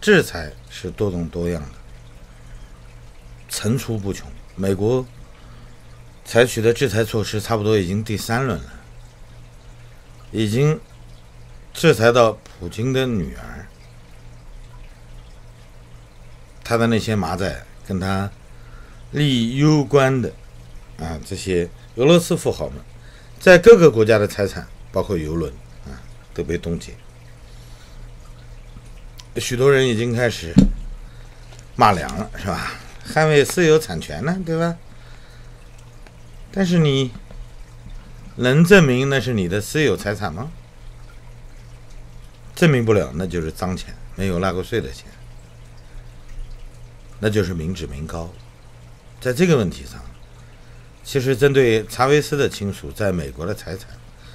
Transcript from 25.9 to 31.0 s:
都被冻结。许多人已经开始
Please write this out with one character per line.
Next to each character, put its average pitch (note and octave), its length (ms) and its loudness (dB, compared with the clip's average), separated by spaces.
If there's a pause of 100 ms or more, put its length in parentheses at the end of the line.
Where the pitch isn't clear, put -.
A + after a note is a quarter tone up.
都 E2+ 100 -6
被 E2+ 140 -2
冻 E2+ 200 -4
结。 - 160 -12 (2500)
许 A#2+ 200 -4
多 C3+ 160 6
人 C3 160 4
已 A2+ 80 2
经 A#2 180 0
开 B2 140 2
始 E2+ 240 -6 (1200)